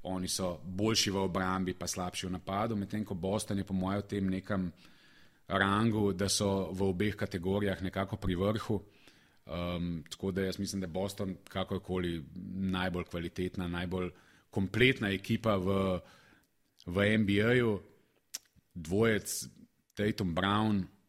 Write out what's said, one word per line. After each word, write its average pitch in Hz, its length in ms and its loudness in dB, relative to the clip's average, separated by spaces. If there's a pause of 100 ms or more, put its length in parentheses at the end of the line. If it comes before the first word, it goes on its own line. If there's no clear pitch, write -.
Oni 90 240 -4
so 87 340 -2
boljši 104 500 2
v 95 60 0
obrambi, 92 560 0
pa 87 140 -8
slabši 90 400 -4
v 90 40 -4
napadu, 98 440 -2
medtem 104 280 -4
ko 98 120 -6
Boston 98 420 -2
je 98 60 -2
po 98 100 -4
moje 95 240 0
v 101 100 -4
tem 98 220 0
nekem 92 420 -2 (800)
rangu, 101 640 4
da 95 160 0
so 98 420 2
v 92 120 -4
obeh 98 320 2
kategorijah 95 640 0
nekako 95 360 -2
pri 95 180 0
vrhu. 101 420 0 (720)
Ehm, 87 600 -4
tako - 220 -4
da 92 100 0
jaz 92 180 -2
mislim, 98 220 -4
da 95 40 -4
je 82 80 -10
Boston 95 500 -4
kakorkoli 90 800 -4 (300)
najbolj 92 520 -2
kvalitetna, 87 600 -4
najbolj 87 440 -4 (380)
kompletna 110 600 2
ekipa 107 480 2
v, 95 420 2 (880)
v 87 120 -2 (160)
N 110 120 4
B 101 160 4
A-ju. 117 380 4 (960)
Dvojec 95 720 0 (480)
Tatum 104 400 0
Brown 101 480 4 (260)